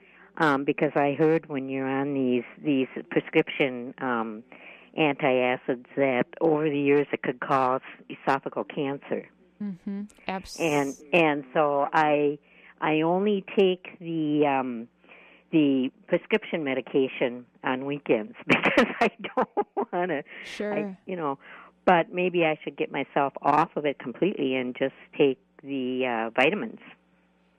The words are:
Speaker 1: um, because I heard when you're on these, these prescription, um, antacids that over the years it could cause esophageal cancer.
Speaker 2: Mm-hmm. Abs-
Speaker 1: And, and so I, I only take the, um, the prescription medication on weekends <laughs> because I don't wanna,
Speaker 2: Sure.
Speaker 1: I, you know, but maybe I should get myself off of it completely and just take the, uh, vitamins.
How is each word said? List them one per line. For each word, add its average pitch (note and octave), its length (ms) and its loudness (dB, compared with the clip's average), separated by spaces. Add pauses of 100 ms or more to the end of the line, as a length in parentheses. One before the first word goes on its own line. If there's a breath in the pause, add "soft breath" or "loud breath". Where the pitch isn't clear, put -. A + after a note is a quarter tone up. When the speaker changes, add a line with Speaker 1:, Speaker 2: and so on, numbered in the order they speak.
(380 soft breath)
Speaker 1:
um, C#3+ 260 4
because C#3+ 320 0
I C#3+ 220 2
heard D#3 300 2
when C3+ 200 -6
you're C3+ 200 -4
on C#3 260 -2
these, B2+ 300 2 (200)
these C3+ 240 2 (220)
prescription, C3+ 920 -2
um, A2+ 440 -4 (540 loud breath)
antacids B2+ 880 0 (120)
that C3 280 0 (160)
over D#3 280 2
the C#3+ 100 0
years C#3+ 320 2
it - 100 -4
could C3 200 -4
cause C3 400 0 (280)
esophageal C3+ 640 -2
cancer. C#3 540 -6 (340)
Speaker 2:
Mm-hmm. G3+ 420 -8 (240)
Abs- F#3+ 320 -8
Speaker 1:
And, D3 340 0 (200)
and D#3 300 2 (100)
so D3 400 2
I, D3 440 2 (440 loud breath)
I D#3 200 2
only F#3+ 420 2 (140)
take F#3 420 2
the, D#3 460 2
um, B2+ 420 -2 (640 loud breath)
the C#3 400 4 (160)
prescription F3+ 560 -2
medication C3 840 -2 (180)
on C3 220 -2
weekends C3 540 -2
<laughs> - 80 -16
because - 380 4 (140)
I B3 100 2 (260)
don't - 580 -4
wanna, F3 300 -2 (200 loud breath)
Speaker 2:
Sure. G#3 300 -8
Speaker 1:
I, G3+ 320 -4
you F#3+ 100 -8
know, D3 240 -4 (460 loud breath)
but E3+ 280 6
maybe F3 320 2
I D#3 180 0
should C#3+ 140 -10
get D#3 140 -4
myself C#3+ 500 -2
off D3 340 2
of D3+ 100 -4
it C#3 140 -2
completely C3+ 560 -2
and B2+ 220 -4
just C3+ 180 -2 (220)
take C3+ 220 2 (240)
the, B2+ 420 -4
uh, A2+ 240 -2 (100)
vitamins. D#3 400 0 (800)